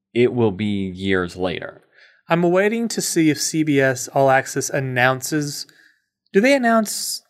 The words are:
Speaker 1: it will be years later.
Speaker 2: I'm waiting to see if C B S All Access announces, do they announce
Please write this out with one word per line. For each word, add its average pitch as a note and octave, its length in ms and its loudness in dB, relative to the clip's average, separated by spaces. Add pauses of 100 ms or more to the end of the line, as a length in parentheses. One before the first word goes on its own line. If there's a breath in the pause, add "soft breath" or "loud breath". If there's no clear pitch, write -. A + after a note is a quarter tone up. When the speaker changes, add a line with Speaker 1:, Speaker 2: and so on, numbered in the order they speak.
(140)
Speaker 1:
it A#2 200 2
will A2+ 180 2
be G2 420 -4
years F#2 440 -2
later. - 440 -6 (460 soft breath)
Speaker 2:
I'm E3+ 160 0
waiting G#3 460 0
to G3 120 -6
see D#3+ 280 2
if C#3+ 100 0
C D#3 240 -2
B D3 160 2
S C3 300 0
All C#3 200 2
Access C3 400 0
announces, C3 960 -2 (680 soft breath)
do G3 80 6
they C4 120 4
announce A3+ 760 0